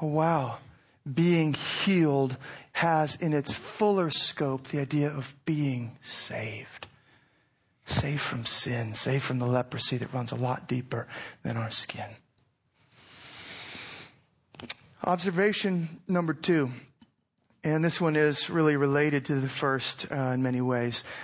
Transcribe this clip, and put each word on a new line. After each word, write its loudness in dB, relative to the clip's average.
oh -2
wow, 2
being 4
healed 2
has 2
in 0
its 0
fuller 2
scope -2
the -2
idea 0
of -8
being -2
saved. -8
Saved -2
from -6
sin, -2
saved 0
from -2
the 0
leprosy 0
that -6
runs -4
a -4
lot -2
deeper -4
than -4
our -4
skin. -6
Observation 0
number 2
two, 2
and 2
this 0
one 2
is 4
really 4
related 4
to 0
the 2
first, -2
uh, -4
in 0
many 0
ways. 0